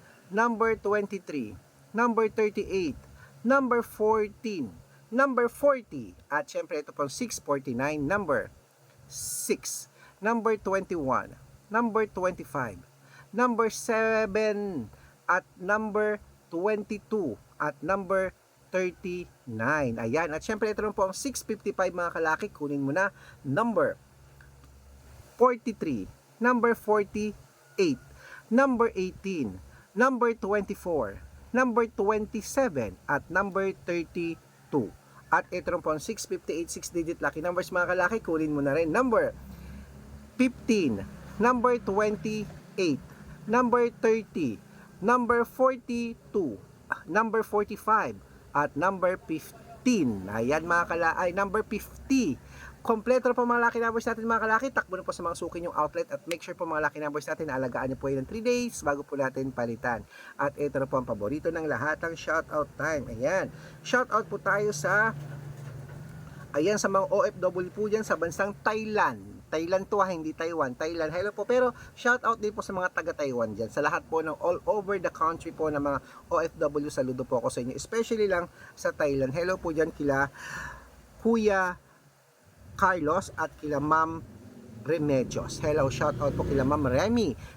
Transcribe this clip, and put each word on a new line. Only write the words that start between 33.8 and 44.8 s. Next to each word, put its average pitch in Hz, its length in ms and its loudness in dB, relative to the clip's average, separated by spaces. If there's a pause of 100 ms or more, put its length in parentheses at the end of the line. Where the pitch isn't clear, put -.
thirty-two. 165 1040 -4 (360)
At 180 240 2
ito 180 180 -6
rin 165 140 -2
po 160 80 0
ang 214 80 -2
six - 240 -8
fifty-eight, 165 480 -6
six-digit 170 500 -6
lucky 147 160 -2
numbers, 175 320 -2
mga 180 240 0
kalaki. 185 240 2
Kunin 160 320 0
mo 143 140 0
na 139 100 2
rin. 165 140 2
Number 202 480 2 (1040)
fifteen, 180 640 2 (320)
number 240 440 4
twenty-eight, 208 1200 -2 (420)
number 240 560 4
thirty, 196 560 0 (480)